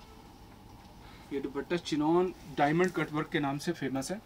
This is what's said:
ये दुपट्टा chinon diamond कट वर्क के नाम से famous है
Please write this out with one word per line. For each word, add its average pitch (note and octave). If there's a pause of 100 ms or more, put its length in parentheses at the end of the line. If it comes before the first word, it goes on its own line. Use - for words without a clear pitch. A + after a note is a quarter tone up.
(1300)
ये C#3
दुपट्टा C#3
chinon E3 (260)
diamond E3
कट D#3
वर्क D3+
के D#3
नाम C#3
से E3+
famous C3+
है G#3